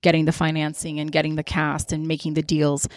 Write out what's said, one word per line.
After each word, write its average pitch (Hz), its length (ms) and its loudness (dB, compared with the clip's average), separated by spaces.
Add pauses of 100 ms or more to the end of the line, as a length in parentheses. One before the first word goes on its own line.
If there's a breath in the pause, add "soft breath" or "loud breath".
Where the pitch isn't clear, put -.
getting 160 220 4
the 160 80 4
financing 156 680 -2
and 151 140 -4
getting 156 240 0
the 151 80 -4
cast 151 480 -2
and 156 160 -2
making 156 260 -2
the 156 80 2
deals. 147 540 0